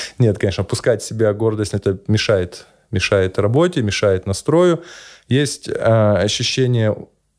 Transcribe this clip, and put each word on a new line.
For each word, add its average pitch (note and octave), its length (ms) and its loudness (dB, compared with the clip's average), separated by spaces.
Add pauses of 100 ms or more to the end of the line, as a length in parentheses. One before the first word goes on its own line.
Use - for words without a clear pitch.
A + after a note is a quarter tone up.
(200)
нет, A2 180 4
конечно, G2 280 -2
пускать A#2 360 -2
в - 40 -12
себя A2 280 0
гордость, G#2+ 400 -2
это G2 340 -2
мешает, G#2 580 0 (260)
мешает G2 480 0
работе, C#3 420 2
мешает G2 440 0
настрою. E3 580 0 (460)
Есть, C#3 440 -2
а, G#2+ 440 2
ощущение A2+ 800 0 (420)